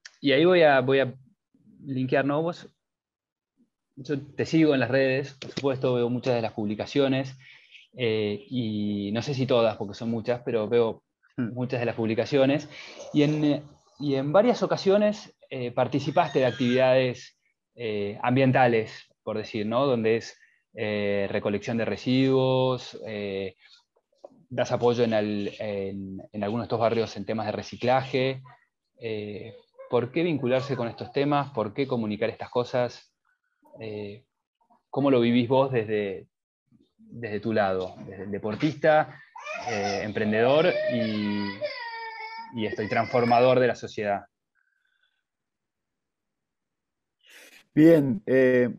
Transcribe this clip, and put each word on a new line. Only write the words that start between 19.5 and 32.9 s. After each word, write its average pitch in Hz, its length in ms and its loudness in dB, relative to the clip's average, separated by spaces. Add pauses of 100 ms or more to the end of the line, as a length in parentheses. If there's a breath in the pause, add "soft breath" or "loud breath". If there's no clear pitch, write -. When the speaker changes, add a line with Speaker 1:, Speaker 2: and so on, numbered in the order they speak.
Speaker 1:
¿no? 120 180 0
Donde 113 320 2
es, - 220 -10 (340 soft breath)
eh, 104 560 -2
recolección 104 480 -4
de 110 80 0
residuos, 131 1200 0
eh, 98 500 -6 (920 soft breath)
das 120 220 -2
apoyo 120 320 2
en, 113 100 0
al-, 104 460 -2
en, 98 640 -8 (100)
en 107 120 -6
algunos 110 200 -4
de - 20 -6
estos 113 140 -4
barrios 113 380 0
en 98 80 -10
temas 110 200 -4
de 107 60 -4
reciclaje. 131 920 -2 (580 soft breath)
Eh, 107 560 -10 (340)
¿por 120 220 0
qué 165 120 0
vincularse 131 520 -2
con 120 120 -4
estos 110 240 -12
temas? 143 400 0
¿Por 107 220 -4
qué 139 140 -4
comunicar 110 420 -2
estas - 200 -12
cosas? 123 640 -4 (640)